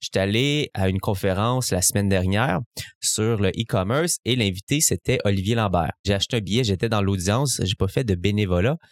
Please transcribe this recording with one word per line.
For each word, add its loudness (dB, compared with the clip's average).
je -10
suis 2
allé 0
à 0
une 0
conférence -2
la 0
semaine 0
dernière 2
sur 0
le 2
e-commerce -2
et 0
l'invité, -2
c'était 0
Olivier 0
Lambert. 0
J'ai 0
acheté -2
un 0
billet, 0
j'étais 0
dans 2
l'audience, 0
j'ai 0
pas 0
fait -2
de 2
bénévolat, 2